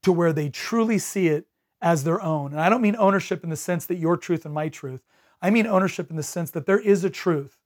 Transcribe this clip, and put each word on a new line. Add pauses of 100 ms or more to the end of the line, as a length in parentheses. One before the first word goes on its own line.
to
where
they
truly
see
it (340)
as
their
own?
And
I
don't
mean
ownership
in
the
sense
that
your
truth
and
my
truth. (400)
I
mean
ownership
in
the
sense
that
there
is
a
truth.